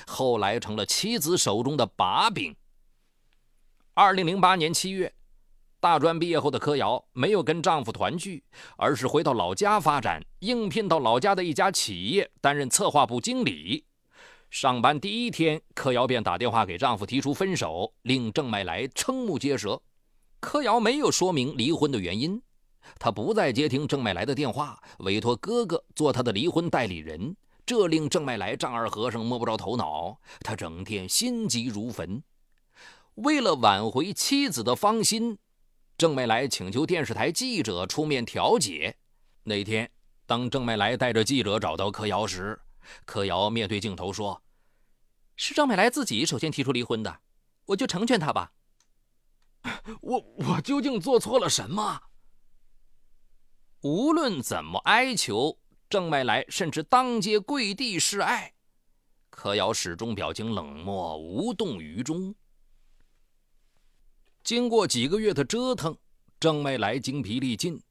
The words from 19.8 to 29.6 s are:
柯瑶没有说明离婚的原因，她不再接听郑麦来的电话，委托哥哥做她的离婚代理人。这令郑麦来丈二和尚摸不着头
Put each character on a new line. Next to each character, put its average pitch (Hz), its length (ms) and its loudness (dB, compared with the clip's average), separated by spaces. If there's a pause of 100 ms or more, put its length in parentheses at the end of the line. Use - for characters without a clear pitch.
柯 - 240 -2
瑶 226 160 4
没 233 180 2
有 233 140 2
说 180 200 2
明 135 240 0
离 127 160 0
婚 151 200 2
的 117 80 0
原 90 200 -2
因， 180 220 -4 (560)
她 117 140 0
不 113 220 -2
再 175 200 2
接 143 160 2
听 135 180 -2
郑 135 140 -2
麦 107 120 0
来 87 120 -4
的 135 80 -2
电 131 180 -2
话， - 300 -6 (180)
委 98 220 0
托 120 140 2
哥 233 300 -2
哥 165 180 -4 (120)
做 151 160 2
她 123 120 0
的 120 80 0
离 107 160 0
婚 170 220 0
代 131 180 0
理 90 100 -6
人。 80 380 -8 (340)
这 220 160 4
令 160 240 2
郑 160 160 0
麦 127 120 -2
来 101 180 -4
丈 135 180 -4
二 113 160 0
和 107 220 -4
尚 113 120 -4
摸 120 140 -2
不 117 80 -4
着 113 100 0
头 113 220 -4